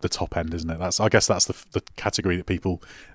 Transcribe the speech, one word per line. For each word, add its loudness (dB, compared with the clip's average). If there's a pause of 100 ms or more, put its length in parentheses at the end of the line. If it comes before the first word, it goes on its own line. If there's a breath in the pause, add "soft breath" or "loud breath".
the -2
top -4
end, -2
isn't -4
it? -4
That's, -2
I 4
guess 6
that's 2
the, -2 (180)
the 0 (140)
category 0
that -8
people -2 (320 soft breath)